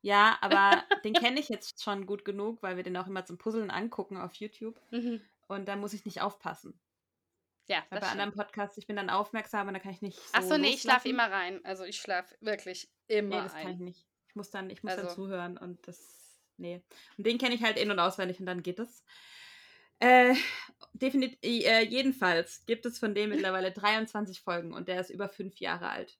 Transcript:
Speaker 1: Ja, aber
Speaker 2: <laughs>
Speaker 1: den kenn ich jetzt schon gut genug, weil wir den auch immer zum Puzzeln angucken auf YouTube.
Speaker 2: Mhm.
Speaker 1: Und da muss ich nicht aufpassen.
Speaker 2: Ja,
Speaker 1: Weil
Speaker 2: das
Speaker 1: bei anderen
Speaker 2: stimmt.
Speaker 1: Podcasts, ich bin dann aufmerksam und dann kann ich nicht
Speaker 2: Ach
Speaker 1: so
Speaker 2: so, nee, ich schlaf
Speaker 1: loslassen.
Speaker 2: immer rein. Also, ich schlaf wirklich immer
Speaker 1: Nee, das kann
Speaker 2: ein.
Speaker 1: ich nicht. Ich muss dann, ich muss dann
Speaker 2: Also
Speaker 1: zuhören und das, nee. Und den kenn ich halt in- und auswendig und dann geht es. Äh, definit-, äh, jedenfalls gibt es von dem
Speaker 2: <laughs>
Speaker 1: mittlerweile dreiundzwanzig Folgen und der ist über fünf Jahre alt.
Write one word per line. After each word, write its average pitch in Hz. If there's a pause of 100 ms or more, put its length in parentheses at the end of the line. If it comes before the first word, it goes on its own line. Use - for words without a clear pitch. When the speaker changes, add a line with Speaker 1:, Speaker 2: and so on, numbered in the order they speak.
Speaker 1:
Ja, 202
aber 196
Speaker 2:
<laughs> 294
Speaker 1:
den 214
kenn 240
ich 294
jetzt -
schon 196
gut 202
genug, 202
weil 185
wir 180
den 180
auch 185
immer 185
zum 180
Puzzeln 220
angucken 202
auf 180
YouTube. 220 (120)
Speaker 2:
Mhm. 233 (260)
Speaker 1:
Und 196
da 196
muss 202
ich 202
nicht -
aufpassen. - (880)
Speaker 2:
Ja, 185 (120)
Speaker 1:
Weil 190
Speaker 2:
das 190
Speaker 1:
bei -
anderen 202
Speaker 2:
stimmt. 202
Speaker 1:
Podcasts, 202
ich 208
bin 208
dann 190
aufmerksam 208
und 202
dann 190
kann 196
ich 175
nicht 196 (140)
Speaker 2:
Ach 226
Speaker 1:
so -
Speaker 2:
so, 302
nee, 285
ich 269
schlaf 247
Speaker 1:
loslassen. -
Speaker 2:
immer 240
rein. 185
Also, 190
ich 202
schlaf 185
wirklich 208 (180)
immer 208
Speaker 1:
Nee, -
das 165
kann 156
Speaker 2:
ein. 185
Speaker 1:
ich 180
nicht. 180 (200)
Ich -
muss 208
dann, 190
ich -
muss 190
dann 190
Speaker 2:
Also 175
Speaker 1:
zuhören 180
und 180
das, - (160)
nee. 175 (340)
Und 202
den 240
kenn 247
ich 233
halt 214
in- 208
und 196
auswendig 185
und 190
dann 180
geht 180
es. - (960)
Äh, 247 (600)
definit-, 262
äh, 226
jedenfalls 226
gibt 226
es 233
von 208
dem 208
Speaker 2:
<laughs> -
Speaker 1:
mittlerweile 190
dreiundzwanzig 208
Folgen 170
und 175
der 180
ist 180
über 196
fünf 190
Jahre 175
alt. -